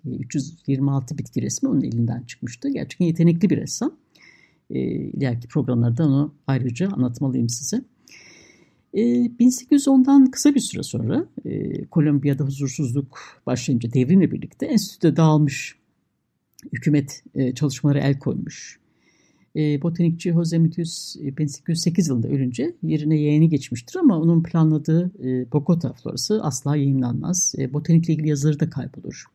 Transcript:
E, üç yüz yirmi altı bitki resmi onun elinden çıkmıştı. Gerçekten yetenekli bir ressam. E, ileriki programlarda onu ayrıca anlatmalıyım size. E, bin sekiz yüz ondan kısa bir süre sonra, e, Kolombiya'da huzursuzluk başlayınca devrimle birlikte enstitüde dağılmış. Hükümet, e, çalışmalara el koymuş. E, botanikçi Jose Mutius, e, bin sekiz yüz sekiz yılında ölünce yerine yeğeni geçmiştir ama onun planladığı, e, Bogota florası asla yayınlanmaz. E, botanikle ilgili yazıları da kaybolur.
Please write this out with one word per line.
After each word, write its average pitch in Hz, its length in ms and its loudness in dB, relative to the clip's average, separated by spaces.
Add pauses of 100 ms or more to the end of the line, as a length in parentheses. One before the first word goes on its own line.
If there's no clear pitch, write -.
E, 139 40 -8
üç 123 260 -10
yüz 127 220 -6 (100)
yirmi 139 240 0
altı 139 260 -4
bitki - 240 -6
resmi 135 280 -4
onun 160 120 0
elinden 117 420 -2
çıkmıştı. - 460 -10
Gerçekten - 360 -4
yetenekli 165 440 2
bir 151 80 2
ressam. - 380 -6 (760)
E, 131 100 -6 (100)
ileriki 123 580 -4
programlarda 120 580 0
onu 143 280 2 (140)
ayrıca 131 420 -2
anlatmalıyım 127 600 -2
size. 208 320 -6 (1160)
E, 240 420 0
bin 247 100 8
sekiz 277 320 2
yüz - 60 0
ondan 269 440 8
kısa 285 240 2
bir 269 40 4
süre - 240 -4
sonra, 185 420 -2 (200)
e, - 400 -6
Kolombiya'da 143 580 2
huzursuzluk 135 760 -4 (260)
başlayınca 123 480 -2
devrimle 151 380 4
birlikte - 340 -8
enstitüde 190 500 0
dağılmış. 151 600 2 (1000)
Hükümet, 143 500 -2 (120)
e, 131 200 -2
çalışmalara 143 440 0
el 139 200 0
koymuş. - 600 -8 (760)
E, 147 260 0
botanikçi 170 480 0
Jose 170 280 0
Mutius, 165 580 -2
e, 139 220 -10
bin 156 100 -2
sekiz - 220 -10
yüz 165 120 -2
sekiz 175 260 0
yılında 123 200 0
ölünce 139 560 -2
yerine 156 340 0
yeğeni 151 320 4
geçmiştir 139 500 -4
ama 240 200 4
onun 165 240 4
planladığı, 160 680 2 (120)
e, 127 280 -4
Bogota 151 420 0
florası - 500 -4
asla 143 320 -2
yayınlanmaz. 135 840 0
E, 131 160 -4
botanikle 160 400 2
ilgili 156 160 -2
yazıları 147 300 0
da 160 100 0
kaybolur. - 640 -12